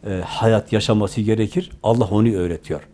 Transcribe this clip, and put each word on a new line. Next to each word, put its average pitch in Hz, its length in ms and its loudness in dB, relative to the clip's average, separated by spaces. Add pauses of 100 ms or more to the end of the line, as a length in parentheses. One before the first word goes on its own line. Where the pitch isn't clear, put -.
e, 92 200 -4
hayat 110 460 0
yaşaması 107 480 0
gerekir, 110 500 -2 (120)
Allah 117 280 2
onu 107 220 2
öğretiyor. 85 600 -4